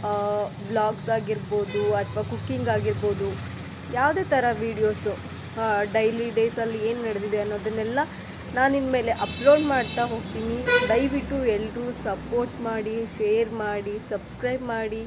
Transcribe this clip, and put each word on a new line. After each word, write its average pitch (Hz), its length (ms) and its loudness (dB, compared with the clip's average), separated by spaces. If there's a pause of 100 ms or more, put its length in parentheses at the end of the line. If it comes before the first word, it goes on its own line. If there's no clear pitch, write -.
ಆ, 208 360 0 (240)
ವ್ಲಾಗ್ಸ್ 214 420 0
ಆಗಿರ್ಬೋದು 208 840 0
ಅಥವಾ 202 280 -2
ಕುಕಿಂಗ್ 247 460 -2
ಆಗಿರ್ಬೋದು, 202 640 0 (600)
ಯಾವುದೇ 302 300 4
ಥರ 262 220 4 (140)
ವೀಡಿಯೋಸು, 214 520 0 (500)
ಆ, 208 220 2
ಡೈಲಿ 226 480 2
ಡೇಸಲ್ಲಿ 226 560 0
ಏನು 233 140 0
ನಡೆದಿದೆ 208 400 0
ಅನ್ನೋದನ್ನೆಲ್ಲ 214 580 -2 (540)
ನಾನು 269 240 4
ಇನ್ಮೇಲೆ 262 340 2
ಅಪ್ಲೋಡ್ 269 500 4
ಮಾಡ್ತಾ 254 420 0
ಹೋಗ್ತೀನಿ. 233 840 0
ದಯವಿಟ್ಟು 269 560 2
ಎಲ್ಲರೂ 220 460 0
ಸಪೋರ್ಟ್ 233 720 -4
ಮಾಡಿ, 220 440 -2 (120)
ಶೇರ್ 220 340 2
ಮಾಡಿ, 208 460 -4 (120)
ಸಬ್ಸ್ಕ್ರೈಬ್ 247 540 -4
ಮಾಡಿ 220 440 -4